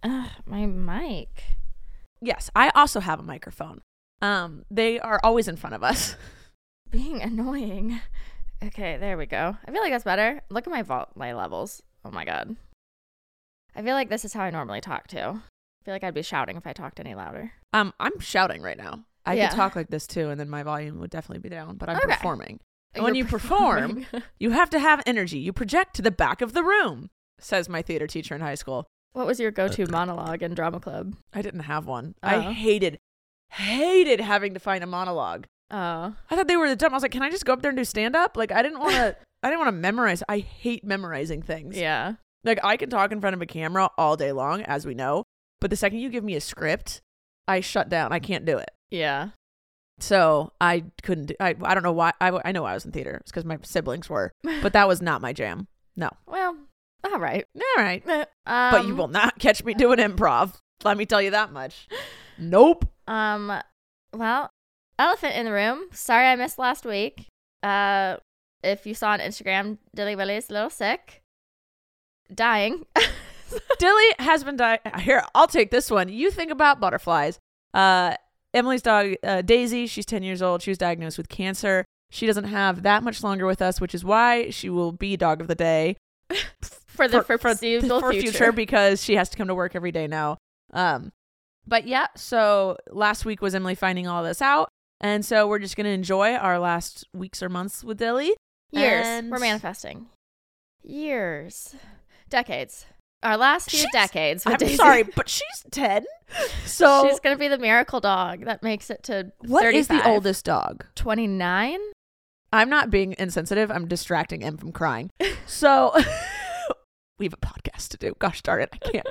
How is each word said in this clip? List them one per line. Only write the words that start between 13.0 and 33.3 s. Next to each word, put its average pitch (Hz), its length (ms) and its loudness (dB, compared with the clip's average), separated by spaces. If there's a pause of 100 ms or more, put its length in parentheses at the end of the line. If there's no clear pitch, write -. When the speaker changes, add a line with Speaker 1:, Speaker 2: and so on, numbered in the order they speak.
Speaker 1:
I 214 60 -12
feel 247 120 0
like 269 140 -2
this 220 160 -6
is 208 80 -12
how 214 100 -6
I 185 80 -4
normally 123 300 -8
talk - 280 -10
too. - 100 -12
I - 680 -12
feel 196 100 -10
like 190 100 -10
I'd 175 100 -6
be 151 80 -6
shouting 156 340 -6
if 170 100 -16
I 151 60 -14
talked - 280 -16
any 110 140 -14
louder. 95 380 -14 (200)
Speaker 2:
Um, 208 260 2
I'm 381 220 -4
shouting - 420 0
right 90 160 -10
now. - 260 -16 (220)
I 180 80 0
Speaker 1:
Yeah. 202 140 2
Speaker 2:
could 156 80 -4
talk 190 180 0
like 165 140 -8
this 156 180 -8
too, 156 240 -6
and 147 80 -8
then 147 100 -10
my 147 140 -10
volume 151 380 -8
would 170 100 -12
definitely 175 300 -12
be 180 80 -16
down, 170 280 -16
but 175 120 -10
I'm 170 80 -2
Speaker 1:
Okay. 539 180 0
Speaker 2:
performing. - 460 -6 (340)
And - 20 -10
Speaker 1:
You're 214 80 -2
Speaker 2:
when 247 120 2
you 254 80 0
perform, 247 800 0
Speaker 1:
performing. - 20 -18 (260)
<laughs> - 60 -20
Speaker 2:
you 226 120 0
have 339 200 4
to 320 80 2
have 294 280 4
energy. 190 320 -2
You 180 140 -6
project 302 440 -2
to 214 60 4
the 220 100 6
back - 280 0
of 226 120 -4
the 339 100 0
room, 320 480 0 (300)
says 180 280 -2
my 170 140 -6
theater 151 240 -4
teacher 156 300 -10
in 151 40 -10
high 147 140 -6
school. 131 320 -8 (280)
Speaker 1:
What 254 120 -4
was 247 140 0
your 220 100 -2
go-to 196 400 -2
monologue 170 520 -6
in 170 120 -6
drama 170 240 -4
club? 190 360 -10 (180)
Speaker 2:
I 202 100 -8
didn't 190 180 -10
have 151 260 -6
one. 131 360 -10
I 202 140 0
Speaker 1:
Oh. 190 160 -2
Speaker 2:
hated, 208 460 0 (520)